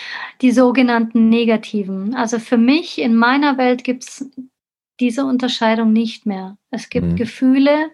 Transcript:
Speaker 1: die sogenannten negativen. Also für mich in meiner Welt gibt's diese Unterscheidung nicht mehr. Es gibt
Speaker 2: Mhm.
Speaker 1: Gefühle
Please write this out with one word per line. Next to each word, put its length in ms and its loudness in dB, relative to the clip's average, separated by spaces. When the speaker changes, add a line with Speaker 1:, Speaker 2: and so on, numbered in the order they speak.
Speaker 1:
die 80 4
sogenannten 800 2
negativen. 880 -2
Also 240 -4
für 180 -2
mich 420 0
in 140 0
meiner 440 2
Welt 260 0
gibt's 420 -8
diese 260 -2
Unterscheidung 680 0
nicht 340 -2
mehr. 300 -8
Es 200 -12
gibt 220 -4
Speaker 2:
Mhm. 40 -2
Speaker 1:
Gefühle 760 2